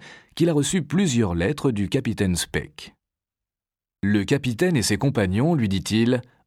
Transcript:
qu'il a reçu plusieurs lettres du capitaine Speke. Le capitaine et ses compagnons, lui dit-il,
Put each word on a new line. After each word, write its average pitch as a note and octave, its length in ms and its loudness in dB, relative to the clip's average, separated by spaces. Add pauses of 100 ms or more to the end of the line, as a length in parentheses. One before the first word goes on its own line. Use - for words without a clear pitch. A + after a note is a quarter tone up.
(340)
qu'il E3+ 160 0
a E3 40 0
reçu D3 280 0
plusieurs A#2+ 540 0
lettres A#2 340 0
du G2+ 180 0
capitaine F#2 480 -2
Speke. - 600 -8 (1040)
Le G2+ 220 2
capitaine C#3 520 0
et A2 80 2
ses G2+ 140 0
compagnons, A#2 560 0
lui A2+ 160 0
dit-il, A2+ 520 0 (260)